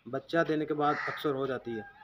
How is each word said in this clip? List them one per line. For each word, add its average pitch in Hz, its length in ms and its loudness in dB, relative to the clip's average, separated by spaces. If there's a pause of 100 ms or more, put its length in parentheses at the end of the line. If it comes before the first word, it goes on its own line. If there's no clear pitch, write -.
बच्चा 135 340 0
देने 156 240 2
के 156 80 0
बाद 147 220 4 (120)
अक्सर 147 220 -2
हो 135 160 0
जाती 123 240 -4
है, 107 140 -4 (200)